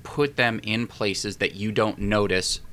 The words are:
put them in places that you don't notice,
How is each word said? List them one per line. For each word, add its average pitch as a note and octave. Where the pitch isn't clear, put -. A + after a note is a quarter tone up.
put C#3+
them A#2
in A2
places G#2
that F2+
you G#2+
don't G#2+
notice, G2+